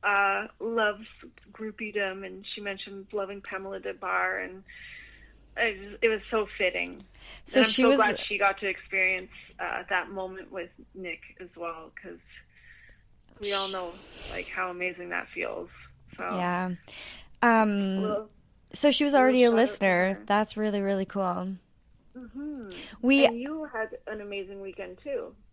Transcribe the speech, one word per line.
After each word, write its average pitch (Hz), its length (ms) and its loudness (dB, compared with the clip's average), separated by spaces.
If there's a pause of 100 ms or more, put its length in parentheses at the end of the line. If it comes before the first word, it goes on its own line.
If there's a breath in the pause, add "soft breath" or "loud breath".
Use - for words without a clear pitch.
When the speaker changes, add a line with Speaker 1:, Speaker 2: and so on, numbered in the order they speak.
Speaker 1:
uh, 202 440 2 (120)
loves 220 460 -2 (460)
groupiedom, 208 720 -6
and 190 180 -14 (100)
she 214 80 -12
mentioned 196 520 -10
loving 196 280 -6
Pamela 196 380 -10
Des 196 140 -8
Barres, 185 560 -2
and 185 140 -16 (960 loud breath)
it, 208 440 -4
it 233 80 4
was 214 120 0 (100)
so 214 160 0 (100)
fitting. 180 460 -4 (420 loud breath)
Speaker 2:
So - 140 4
Speaker 1:
And 247 80 8
I'm 214 40 4
Speaker 2:
she 254 120 2
Speaker 1:
so 254 60 8
Speaker 2:
was 277 80 6
Speaker 1:
glad 214 300 4
she 202 120 -4
got 196 220 4
to 202 60 -2
experience, 190 600 -2 (300 loud breath)
uh, 180 300 -6
that 185 200 -2
moment 190 420 -10
with 175 200 -10 (240)
Nick 180 260 -10 (180)
as 180 160 -16
well, 165 360 -10 (100)
'cause 175 160 -16 (1200 soft breath)
we 202 120 -2
all 196 180 0
know, 180 220 -8 (380)
like, 180 160 -8
how 185 240 -6
amazing 180 380 -8
that 175 200 -4
feels. 175 400 -8 (480)
So. 185 80 -8 (100)
Speaker 2:
Yeah. 180 360 -2 (680 loud breath)
Um, 208 600 4
Speaker 1:
Well, 214 280 -2 (440)
Speaker 2:
so 294 180 6
she 285 120 4
was 285 100 2
Speaker 1:
we'll 277 80 10
Speaker 2:
already 254 220 8
a 240 40 10
Speaker 1:
shout 233 60 6
out - 20 4
to 226 60 6
Speaker 2:
listener. 190 540 4
Speaker 1:
her. - 100 -14
Speaker 2:
That's 208 320 2
really, 208 240 0
really 196 240 0
cool. 185 500 -2 (640)
Speaker 1:
Mm-hmm. 254 500 -10 (340 loud breath)
Speaker 2:
We 277 240 8
Speaker 1:
And 233 140 4
you 311 340 -8
had 220 240 -6 (100)
an 214 140 -8
amazing 196 400 -10
weekend, 190 420 -12
too. 180 300 -6 (200)